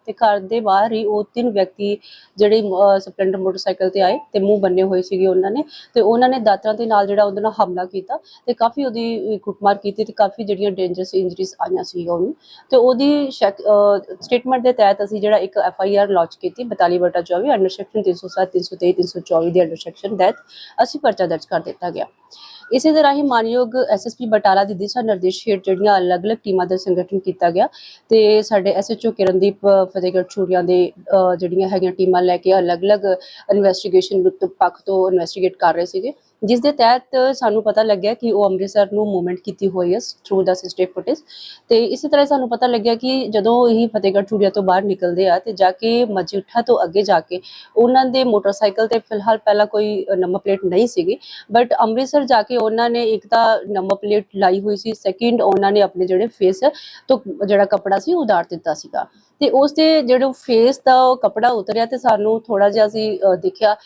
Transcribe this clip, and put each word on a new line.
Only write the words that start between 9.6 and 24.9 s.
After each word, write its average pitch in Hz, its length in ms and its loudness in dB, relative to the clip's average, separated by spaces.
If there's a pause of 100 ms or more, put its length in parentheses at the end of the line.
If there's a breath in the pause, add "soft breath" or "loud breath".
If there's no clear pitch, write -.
ਕੀਤੀ 202 260 -6
ਤੇ 208 100 -8
ਕਾਫੀ 208 300 -2
ਜਿਹੜੀਆਂ 202 280 -4
ਡੇਂਜਰਸ 185 420 -6
ਇੰਜਰੀਜ਼ 185 480 -4
ਆਈਆਂ 170 220 -4
ਸੀਗੀਆਂ 175 300 -8
ਉਹਨੂੰ 185 220 -2 (340 soft breath)
ਤੇ 262 80 4
ਉਹਦੀ 269 540 2
ਸ਼ੈਕ-, 202 320 -2
ਅਹ, 202 580 2
ਸਟੇਟਮੈਂਟ 247 420 -2
ਦੇ 247 100 4
ਤਹਿਤ 202 300 2
ਅਸੀਂ 202 180 -6
ਜਿਹੜਾ 208 220 2
ਇੱਕ 190 140 -6
ਐਫ 180 240 -2
ਆਈ 196 140 0
ਆਰ 202 140 2
ਲਾਂਚ 170 260 0
ਕੀਤੀ 185 280 -8
ਬਤਾਲੀ 185 340 0
ਵਟਾ 180 240 0
ਚੌਵੀ 180 280 -2
under 202 160 2
section 196 380 -6
ਤਿੰਨ 180 120 0
ਸੌ 185 120 -14
ਸੱਤ, 185 220 -2
ਤਿੰਨ 175 140 -2
ਸੌ 180 120 -12
ਤੇਈ, 180 180 0
ਤਿੰਨ 180 140 -2
ਸੌ 175 120 -12
ਚੌਵੀ 170 320 -2
ਦੇ 175 80 2
under 165 160 0
section 196 420 -10
ਤਹਿਤ - 180 2 (480 loud breath)
ਅਸੀਂ 285 160 -4
ਪਰਚਾ 208 260 -2
ਦਰਜ 160 200 -6
ਕਰ 170 140 -6
ਦਿੱਤਾ 180 300 -10
ਗਿਆ। - 160 -8 (680 loud breath)
ਇਸੇ 302 200 2
ਤਰ੍ਹਾਂ 294 200 4
ਹੀ 285 80 -2
ਮਾਨਯੋਗ 240 540 0 (140)
ਐਸ 202 180 -2
ਐਸ 226 80 -10
ਪੀ 254 100 -10
ਬਟਾਲਾ 202 380 2
ਦੀ 202 100 -4
ਦਿਸ਼ਾ 202 280 -6